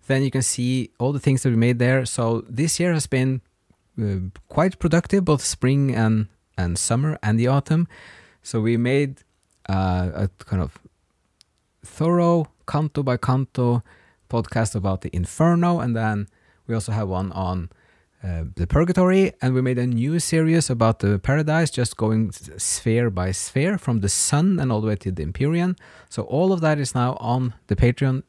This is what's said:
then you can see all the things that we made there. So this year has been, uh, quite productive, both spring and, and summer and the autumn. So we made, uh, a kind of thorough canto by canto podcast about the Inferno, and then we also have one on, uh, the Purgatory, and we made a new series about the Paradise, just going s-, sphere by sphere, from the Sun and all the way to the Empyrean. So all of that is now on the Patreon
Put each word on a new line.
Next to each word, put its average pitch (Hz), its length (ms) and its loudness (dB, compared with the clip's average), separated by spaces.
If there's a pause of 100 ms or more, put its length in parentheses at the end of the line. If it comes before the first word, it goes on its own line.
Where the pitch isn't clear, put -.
then 135 160 0
you 135 80 0
can 131 120 -2
see 123 580 -2
all 127 120 0
the 143 60 -4
things 135 240 2
that 131 80 2
we 117 60 2
made 120 240 4
there. 127 240 2
So 117 440 -2
this 143 300 -2
year 175 140 2
has 151 160 -2
been, 131 320 0 (600)
uh, 95 300 -2 (180)
quite 180 300 0
productive, 175 460 2
both 151 180 2
spring 139 500 0
and, 110 360 2 (280)
and 87 220 -2
summer 143 460 0
and 110 160 2
the 120 80 2
autumn. 156 400 2 (540)
So - 180 -4
we 117 160 2
made, 135 460 0 (460)
uh, 92 460 0
a 98 160 -2 (140)
kind 95 180 -2
of 69 160 -6 (1040)
thorough 170 640 2 (220)
canto 147 340 -2
by 127 140 0
canto 123 680 0 (460)
podcast 117 480 -2
about 95 240 -2
the - 120 -10
Inferno, 170 680 2
and 120 160 -2
then 107 320 -2 (400)
we 117 60 -2
also 110 180 -4
have 107 160 -2
one 92 240 -4
on, 92 380 -4 (520)
uh, 85 220 -4 (120)
the 87 100 -2
Purgatory, 180 680 2 (100)
and 127 120 2
we 127 60 2
made 127 180 0
a 123 80 0
new 127 320 0
series 160 520 2
about 113 300 2
the 101 180 2
Paradise, 156 520 0
just - 260 -4
going 110 320 0
s-, - 280 -14
sphere 117 540 0
by 92 220 -2
sphere, 160 440 -2
from 117 240 -2
the 101 80 0
Sun 170 500 0
and 131 140 0
all 107 80 0
the 110 60 -2
way 107 100 0
to 98 160 -6
the 80 100 -6
Empyrean. 165 540 -2 (320)
So - 140 -8
all 180 300 0
of 180 100 0
that 156 160 2
is 135 160 -4
now 127 260 0
on 123 320 -2 (140)
the 101 100 0
Patreon 131 520 2